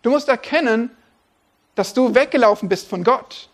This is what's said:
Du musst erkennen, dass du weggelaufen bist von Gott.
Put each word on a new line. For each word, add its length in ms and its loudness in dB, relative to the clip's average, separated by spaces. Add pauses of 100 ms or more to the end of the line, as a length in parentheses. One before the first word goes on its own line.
Du 80 0
musst 180 0
erkennen, 600 -2 (840)
dass 200 -4
du 200 2
weggelaufen 540 2
bist 200 -4
von 160 -8
Gott. 500 -2